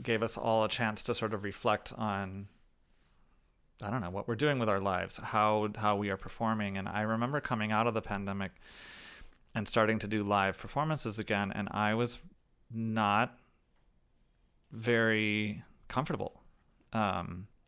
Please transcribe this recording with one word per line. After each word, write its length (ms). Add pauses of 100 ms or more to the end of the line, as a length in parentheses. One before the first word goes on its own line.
gave 180
us 160
all 260
a 60
chance 340
to 120
sort 180
of 100
reflect 540
on, 500 (1300)
I 80
don't 120
know, 100
what 160
we're 80
doing 240
with 100
our 100
lives, 380
how, 580
how 200
we 160
are 60
performing. 600
And 100
I 140
remember 400
coming 300
out 160
of 80
the 60
pandemic 500 (1040)
and 120
starting 320
to 80
do 160
live 360
performances 580
again, 360
and 180
I 240
was 240 (520)
not 640 (1400)
very 920 (240)
comfortable. 540 (520)
Um, 540 (200)